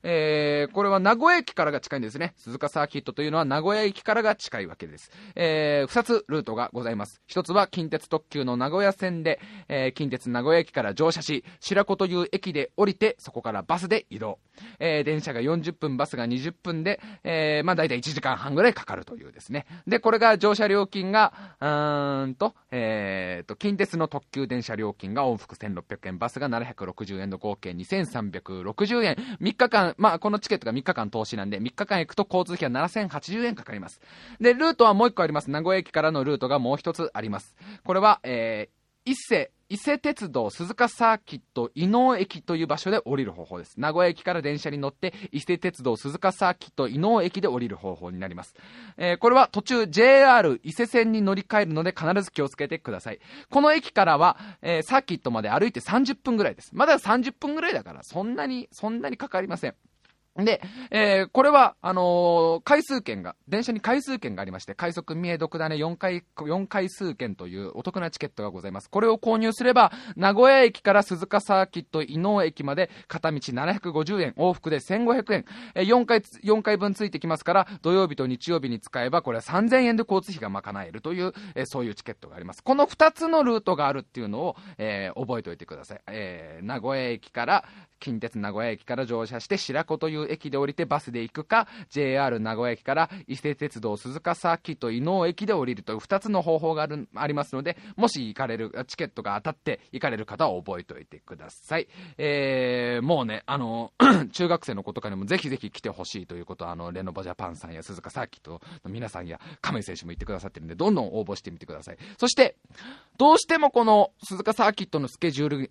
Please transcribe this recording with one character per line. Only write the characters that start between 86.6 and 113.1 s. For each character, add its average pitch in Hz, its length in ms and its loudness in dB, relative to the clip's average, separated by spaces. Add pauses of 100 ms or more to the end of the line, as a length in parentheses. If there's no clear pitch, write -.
ー、 95 40 -12
名 123 140 -6
古 131 160 -4
屋 127 140 -4
駅 117 220 -10
か 120 140 -4
ら、 196 200 2 (340)
近 117 200 -8
鉄 113 200 -8
名 104 120 -6
古 107 120 -4
屋 117 80 -2
駅 101 140 -10
か 120 100 -8
ら 131 100 -4
乗 113 200 -4
車 117 140 -10
し - 80 -14
て、 196 100 0
白 139 280 -4
子 160 120 -2
と 160 120 -4
い 156 80 -6
う 151 120 -6
駅 156 200 -8
で 135 80 -4
降 139 100 0
り 143 60 -6
て 170 120 -4
バ 147 140 0
ス - 120 -14
で 117 100 -6
行 117 100 -8
く 151 120 -8
か、 220 240 2 (220)
ジ 143 120 -2
ェ 135 120 0
イ 131 40 2
ア 139 80 2
ー 131 60 2
ル 117 80 -2
名 110 160 -4
古 120 100 -2
屋 120 60 0
駅 117 120 -8
か 135 120 -2
ら 165 140 2 (180)
伊 139 80 -8
勢 147 200 -4
鉄 143 260 -8
道 107 160 -4
鈴 131 220 -12
鹿 170 160 -2
サ 170 180 0
ー 170 80 -4
キ 165 120 -10
ッ - 20 -14
ト 117 160 -6
伊 117 100 -4
能 175 260 0
駅 175 180 -6
で 208 80 2
降 147 120 0
り 123 100 -2
る 98 80 -12
と 110 100 -8
い - 20 -6
う 110 40 -8
二 196 200 -2
つ 214 120 -8
の 190 100 0
方 160 180 2
法 160 140 -2
が 156 100 -2
あ 156 40 -2
る、 147 280 -8
あ 139 120 -4
り 147 60 -2
ま 143 100 -2
す - 120 -10
の 135 80 -6
で、 170 140 -4 (180)
も 226 120 2
し 135 200 -6
行 104 80 -10
か 135 120 -4
れ 113 100 -6
る、 110 160 -8 (140)
チ - 100 -16
ケ 165 80 -4
ッ - 40 -6
ト - 120 -12
が 101 140 -4
当 107 160 -6
た - 0 -
っ 151 40 -8
て - 260 -8 (100)
行 127 100 -12
か 151 80 0
れ 117 80 -4
る 107 80 -8
方 131 240 0
は 92 100 -4
覚 90 200 -8
え 90 40 -12
て - 100 -18
お 65 60 -18
い 78 60 -20
て - 140 -20
く - 160 -20
だ 160 140 -18
さ - 300 -8
い。 - 80 -6 (300)
え 127 840 -2
ー、 - 0 -
も 143 220 2
う - 20 -4
ね、 110 200 -8
あ 139 120 -4
の、 117 340 -6 (200)
<clears throat> 165 200 2
中 175 160 0
学 170 180 0
生 127 80 -8
の 98 100 -8
子 104 100 -12
と - 80 -10
か 107 80 -8
に 98 60 -8
も 95 100 -8
ぜ 175 120 0
ひ 147 120 -6
ぜ 127 80 -4
ひ 104 120 -12
来 - 120 -18
て 110 80 -6
ほ 92 160 -12
し - 160 -12
い 87 40 -14
と 87 100 -14
い 87 60 -12
う 85 40 -16
こ 90 100 -14
と 85 100 -12
は、 85 60 -8
あ 85 40 -10
の、 85 160 -10
レ 92 120 -10
ノ 92 80 -8
ボ 95 120 -10
ジ 90 60 -10
ャ 90 60 -10
パ 92 140 -10
ン 80 80 -12
さ 82 100 -18
ん 82 60 -16
や 80 100 -14
鈴 90 180 -16
鹿 - 80 -16
サ 131 120 -10
ー 113 80 -8
キ - 100 -20
ッ - 20 -20
ト 82 200 -18 (220)
の 92 80 -14
皆 113 180 -10
さ 92 120 -12
ん 90 60 -14
や 82 120 -14 (220)
亀 120 200 0
井 - 20 -4
選 87 120 -10
手 - 100 -12
も 85 40 -10
言 87 60 -10
っ - 20 -14
て - 80 -6
く 110 60 -4
だ 95 80 -4
さ 95 80 -10
っ - 40 -12
て - 80 -16
る 78 60 -12
ん 80 40 -10
で、 82 60 -10
ど 170 140 4
ん 208 60 8
ど 139 80 4
ん 101 100 -4
応 104 120 -2
募 95 100 -6
し - 60 -10
て 92 100 -12
み 82 60 -14
て - 80 -20
く 80 80 -14
だ 76 100 -14
さ 87 80 -16
い。 - 60 -18 (200)
そ 247 100 4
し - 80 0
て、 262 200 6 (600)